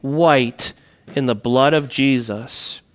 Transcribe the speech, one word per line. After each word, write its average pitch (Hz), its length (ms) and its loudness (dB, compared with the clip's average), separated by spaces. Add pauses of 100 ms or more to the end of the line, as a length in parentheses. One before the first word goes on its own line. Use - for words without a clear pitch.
white 139 720 0 (420)
in 135 100 0
the 120 80 0
blood 127 400 2
of 147 140 -2
Jesus. 123 920 -4 (140)